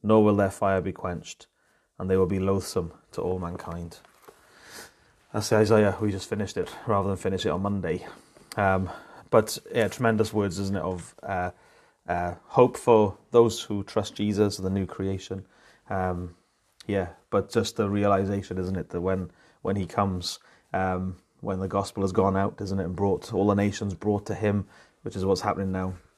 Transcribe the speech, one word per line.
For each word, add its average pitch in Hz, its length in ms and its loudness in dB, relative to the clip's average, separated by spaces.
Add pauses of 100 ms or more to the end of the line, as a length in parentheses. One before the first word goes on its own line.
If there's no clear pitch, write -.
nor 107 220 8
will 104 100 6
their 98 160 4
fire 98 300 0
be 90 120 -4
quenched, - 540 -10 (520)
and 95 120 -6
they 95 60 6
will 95 100 6
be 95 140 0
loathsome 95 520 -2 (200)
to - 80 -8
all 92 180 -4
mankind. 85 600 -10 (1300)
That's 107 160 -2
the 113 80 4
Isaiah. 107 440 6
We 107 100 0
just 95 180 -8
finished 101 280 -4
it, 90 120 -4 (180)
rather 101 220 2
than 98 80 -2
finish 95 300 -4
it 85 40 0
on 90 120 -2
Monday. 92 440 -4 (500)
Um, 95 340 2 (400)
but, 110 260 4 (160)
yeah, 110 160 2
tremendous 110 440 0
words, 101 260 -2
isn't 98 180 -2
it, 90 60 -2
of, 87 400 -6
uh, 90 280 -4 (560)
uh, 87 280 -2 (120)
hope - 300 4
for 107 400 4 (140)
those 117 320 6
who 101 220 -6
trust - 300 -4
Jesus, 104 420 0
the 95 120 -6
new 98 160 0
creation. 95 600 -8 (420)
Um, 90 460 -4 (520)
yeah, 98 220 -2 (220)
but 98 200 0
just - 260 0
the 104 120 2
realization, 98 680 0
isn't 92 180 -4
it, 85 140 -6
that 87 100 -6
when, 92 300 -2 (320)
when 101 140 -2
he 95 100 -2
comes, 95 520 -2 (360)
um, 92 420 -2 (240)
when 92 200 -4
the 95 80 -2
gospel 98 340 -2
has 95 100 0
gone 95 240 4
out, 98 240 -2
isn't 98 180 -2
it, 92 60 -2
and 87 100 -4
brought 98 380 0
all 98 140 2
the 104 80 6
nations 101 400 0
brought 104 320 -2
to 101 80 -4
him, 101 320 0 (360)
which - 140 -8
is 95 80 -2
what's 95 160 2
happening 95 320 -2
now 92 220 -4 (240)